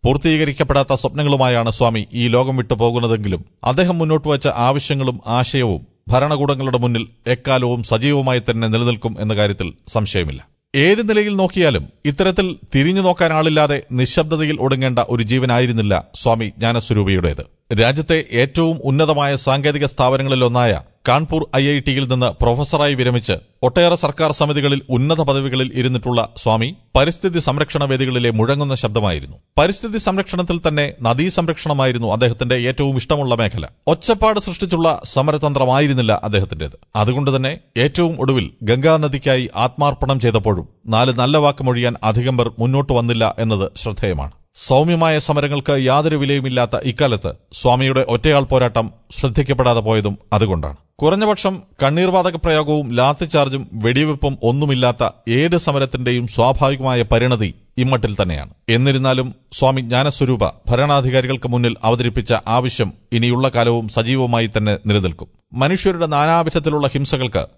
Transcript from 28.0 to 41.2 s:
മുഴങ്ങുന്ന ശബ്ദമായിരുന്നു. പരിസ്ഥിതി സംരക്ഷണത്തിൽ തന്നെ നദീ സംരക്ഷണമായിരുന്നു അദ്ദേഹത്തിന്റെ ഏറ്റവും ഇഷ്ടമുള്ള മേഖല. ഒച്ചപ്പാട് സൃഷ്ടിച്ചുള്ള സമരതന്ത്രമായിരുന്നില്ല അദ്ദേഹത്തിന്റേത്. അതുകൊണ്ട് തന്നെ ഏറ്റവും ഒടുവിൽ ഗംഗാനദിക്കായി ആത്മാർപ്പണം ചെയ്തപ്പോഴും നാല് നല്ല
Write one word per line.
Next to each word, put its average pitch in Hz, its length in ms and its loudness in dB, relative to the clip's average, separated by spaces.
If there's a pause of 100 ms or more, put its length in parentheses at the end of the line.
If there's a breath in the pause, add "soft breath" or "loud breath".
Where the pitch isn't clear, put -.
മുഴങ്ങുന്ന 135 460 0
ശബ്ദമായിരുന്നു. 101 600 -4 (200)
പരിസ്ഥിതി 196 400 0
സംരക്ഷണത്തിൽ 185 680 -4
തന്നെ 147 340 -2
നദീ 123 280 0
സംരക്ഷണമായിരുന്നു 135 840 -2
അദ്ദേഹത്തിന്റെ 120 420 0
ഏറ്റവും 131 420 -2
ഇഷ്ടമുള്ള 135 380 0
മേഖല. 107 300 -4 (220)
ഒച്ചപ്പാട് 208 520 2
സൃഷ്ടിച്ചുള്ള 165 640 -2
സമരതന്ത്രമായിരുന്നില്ല 139 1200 2
അദ്ദേഹത്തിന്റേത്. 80 560 -2 (160)
അതുകൊണ്ട് 131 400 0
തന്നെ 135 220 -4 (200)
ഏറ്റവും 156 420 0
ഒടുവിൽ 127 320 0 (120)
ഗംഗാനദിക്കായി 135 920 2
ആത്മാർപ്പണം 135 640 0
ചെയ്തപ്പോഴും 107 480 0 (200)
നാല് 123 240 2
നല്ല 127 260 0